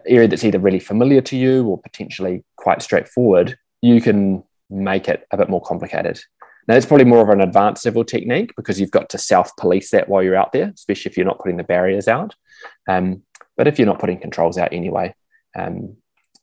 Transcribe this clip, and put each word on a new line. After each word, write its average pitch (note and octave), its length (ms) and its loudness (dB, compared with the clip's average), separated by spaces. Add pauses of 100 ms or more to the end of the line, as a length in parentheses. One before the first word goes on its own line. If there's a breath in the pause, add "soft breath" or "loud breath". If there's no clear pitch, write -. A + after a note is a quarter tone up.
area A#2 220 6
that's E2+ 160 -2
either G2+ 140 0
really F#2 200 0
familiar B2+ 440 0
to C3 140 -10
you C3 300 0
or F2+ 140 -4
potentially F#2 640 -10 (120)
quite - 260 -2
straightforward. F#2+ 760 0 (220)
You A#2+ 220 4
can G2 400 0 (260)
make G2 400 -4
it - 220 -6
a - 80 -4
bit - 100 0
more F#2 140 -4
complicated. - 580 -8 (460 soft breath)
Now, A2+ 80 4
it's B2 120 6
probably C#3 200 6
more A#2 160 8
of G#2+ 80 4
an G2+ 100 6
advanced G2 460 2
level A#2 180 -2
technique C#3 520 -4
because F#2+ 220 -8
you've G2 120 -2
got F#2+ 200 0
to - 80 -10
self-police F#2 720 0
that G2+ 160 2
while F#2+ 140 2
you're F#2 140 0
out G2 160 0
there, F#3 220 -2
especially - 360 -8
if - 60 -10
you're F2+ 100 0
not F#2+ 120 -4
putting F2+ 180 -6
the F2 80 -8
barriers F#2+ 440 -2
out. D#3 260 -4 (520 loud breath)
Um, F#2 360 -2 (340)
but - 100 2
if D3 120 0
you're A#2 80 2
not G2 120 0
putting F2+ 220 -6
controls E2+ 360 -4
out F2 160 -4
anyway, F2+ 420 -6 (420)
um, F2+ 400 -12 (460)